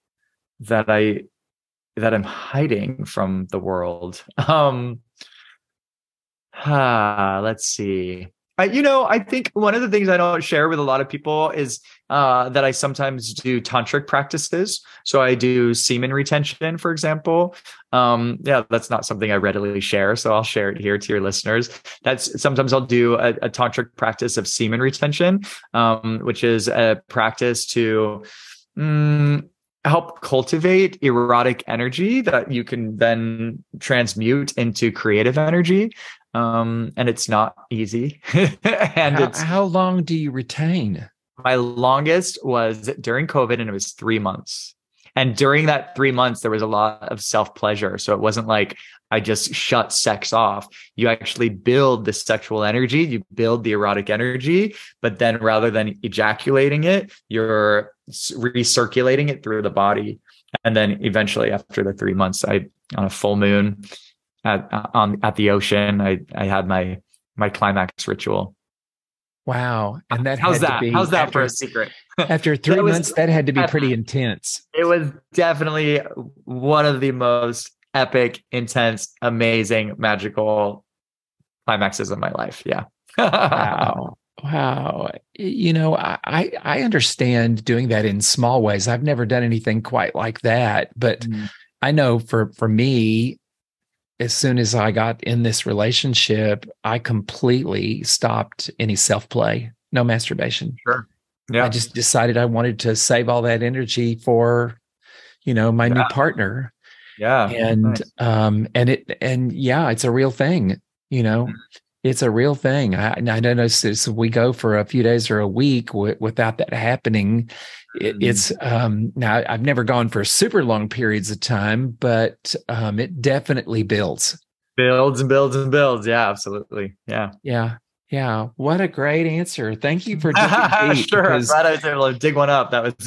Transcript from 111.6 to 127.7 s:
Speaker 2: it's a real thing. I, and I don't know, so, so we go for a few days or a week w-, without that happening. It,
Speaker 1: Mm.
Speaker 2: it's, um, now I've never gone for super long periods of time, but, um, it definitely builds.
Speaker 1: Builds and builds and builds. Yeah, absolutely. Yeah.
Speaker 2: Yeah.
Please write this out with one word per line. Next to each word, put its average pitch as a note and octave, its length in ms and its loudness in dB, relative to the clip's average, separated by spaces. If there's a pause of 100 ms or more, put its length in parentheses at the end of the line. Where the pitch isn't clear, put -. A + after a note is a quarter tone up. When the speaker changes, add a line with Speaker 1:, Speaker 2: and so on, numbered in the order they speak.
Speaker 2:
it's C3 180 0
a A#2+ 80 2
real B2+ 240 2
thing. C3+ 400 0
I, G#2 200 0
and A#2 140 -4
I A2+ 120 0
don't A#2+ 160 2
know, A#2+ 100 2
so, A2+ 260 0
so A2 200 -4
we A2+ 160 0
go A#2 240 2
for G#2+ 260 0
a G2+ 60 0
few B2+ 180 0
days A#2 300 2
or G#2+ 80 2
a G2+ 80 0
week A#2+ 400 2
w-, G#2 320 -2
without A2+ 380 -2
that - 140 -4
happening. A2+ 800 0 (500)
It, G#2+ 180 -4
Speaker 1:
Mm. - 60 0
Speaker 2:
it's, - 260 2 (120)
um, A#2 520 0
now A#2 320 2
I've A2+ 140 -4
never B2+ 240 2
gone A#2+ 240 2
for G2+ 160 -2
super - 400 2
long G#2+ 240 0
periods G#2+ 420 -2
of G#2 100 -6
time, A2+ 500 0 (100)
but, A2+ 540 0 (160)
um, A2 280 -2
it C3+ 220 -4
definitely C3 640 0
builds. G2+ 600 -2 (360)
Speaker 1:
Builds B2+ 420 4
and C3+ 80 0
builds C3+ 260 4
and C3+ 160 -2
builds. C3 360 2
Yeah, A#2 240 2
absolutely. G2+ 640 -8 (100)
Yeah. A2 260 -6 (100)
Speaker 2:
Yeah. A2+ 340 -2 (320)